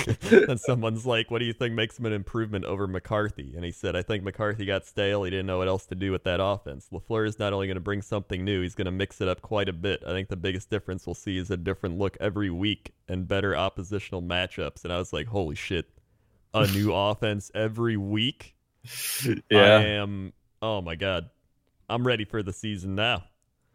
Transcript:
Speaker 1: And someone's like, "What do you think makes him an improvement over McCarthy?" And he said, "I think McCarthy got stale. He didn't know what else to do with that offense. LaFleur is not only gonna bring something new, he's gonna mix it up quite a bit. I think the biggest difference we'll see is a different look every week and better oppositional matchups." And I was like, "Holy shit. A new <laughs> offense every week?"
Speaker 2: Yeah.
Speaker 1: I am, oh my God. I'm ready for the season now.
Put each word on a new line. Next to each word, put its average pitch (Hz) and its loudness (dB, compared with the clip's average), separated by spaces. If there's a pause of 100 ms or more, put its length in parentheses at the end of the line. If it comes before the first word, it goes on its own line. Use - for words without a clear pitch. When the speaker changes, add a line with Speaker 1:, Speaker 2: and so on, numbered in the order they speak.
(300)
Speaker 1:
And 147 8
someone's 113 -2
like, 117 0
"What 117 0
do 120 -2
you 117 -2
think 117 -2
makes 113 -2
him 120 -4
an 110 0
improvement 104 -2
over 98 -2
McCarthy?" 92 -4
And 85 -6
he 87 -6
said, 87 -4
"I 92 0
think 104 -2
McCarthy 104 -4
got 95 -2
stale. 101 0
He 90 -4
didn't 95 -2
know 92 0
what 92 2
else 95 0
to 92 -8
do 95 0
with 90 -2
that 90 2
offense. 95 -2
LaFleur 110 -2
is 107 -4
not 101 0
only 98 -2
gonna 92 -2
bring 101 -2
something 98 -4
new, 98 2
he's 90 -4
gonna 92 -2
mix 95 -4
it 98 0
up 90 0
quite 101 0
a 92 -2
bit. 90 -2
I - -6
think 92 -4
the 98 -6
biggest 90 -4
difference 95 -4
we'll 85 -6
see 95 -4
is 90 -4
a 92 -2
different 90 -4
look 98 -2
every 101 0
week 95 -2 (140)
and 92 -2
better 98 2
oppositional 95 -4
matchups." 87 -4
And 87 -4
I 87 0
was 92 -4
like, 80 -4
"Holy 95 -2
shit. 85 -4 (680)
A 110 6
new 101 2
<laughs> - 2
offense 101 0
every 110 0
week?" 104 -2 (960)
Speaker 2:
Yeah. 107 10 (200)
Speaker 1:
I 104 8
am, 101 -2 (280)
oh 107 0
my 85 -6
God. 87 -2 (580)
I'm 123 0
ready 113 2
for 107 -4
the 101 -6
season 98 -6
now. 107 0 (500)